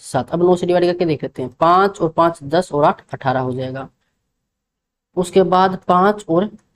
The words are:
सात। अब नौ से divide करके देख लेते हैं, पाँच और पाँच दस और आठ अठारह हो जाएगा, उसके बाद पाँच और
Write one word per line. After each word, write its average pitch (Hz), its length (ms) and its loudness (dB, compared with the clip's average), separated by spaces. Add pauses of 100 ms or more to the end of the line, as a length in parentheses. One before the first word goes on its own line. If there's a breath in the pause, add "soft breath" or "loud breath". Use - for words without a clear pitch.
सात। - 300 -6
अब 175 120 -2
नौ 175 140 4
से 175 100 -6
divide 175 200 2
करके 175 200 -2
देख 151 160 -2
लेते 135 200 -10
हैं, 123 100 -8
पाँच 185 480 2
और 165 100 0
पाँच 165 340 0
दस 165 280 -2
और 147 120 0
आठ 180 260 0
अठारह 131 300 -4
हो 127 120 -4
जाएगा, 131 360 -10 (1300)
उसके 185 280 2
बाद 185 340 2 (100)
पाँच 196 400 2
और 180 220 0 (260)